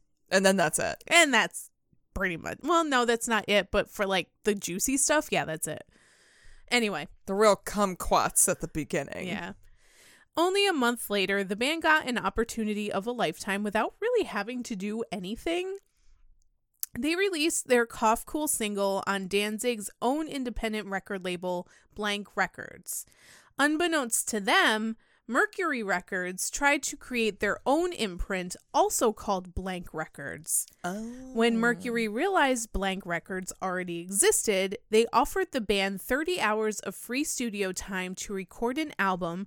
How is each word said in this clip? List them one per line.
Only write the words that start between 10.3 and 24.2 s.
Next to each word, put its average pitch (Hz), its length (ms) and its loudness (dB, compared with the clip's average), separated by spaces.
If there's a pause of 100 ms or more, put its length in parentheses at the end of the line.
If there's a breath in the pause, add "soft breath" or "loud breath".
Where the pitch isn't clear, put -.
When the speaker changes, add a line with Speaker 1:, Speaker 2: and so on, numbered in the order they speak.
Speaker 2:
Only 370 280 4
a 392 60 4
month 240 380 0
later, 196 340 0
the 190 120 -4
band 294 260 -2
got 311 260 2
an 247 80 -2
opportunity 214 720 -2
of 196 160 -4
a 240 60 -4
lifetime 202 500 -2
without 214 380 -2
really 453 240 2
having 226 400 -6
to 233 100 -8
do 208 380 -4
anything. 330 640 -4 (1200)
They 285 160 0
released 349 540 0
their 240 160 6
Cough 233 400 2
Cool 302 240 -2
single 196 580 0
on 190 220 -2
Danzig's 208 600 0 (100)
own 294 280 0
independent 226 600 -4
record 190 360 -6
label, 180 440 -4 (260 soft breath)
Blank 202 400 -4
Records. - 680 -6 (540 soft breath)
Unbeknownst 302 720 2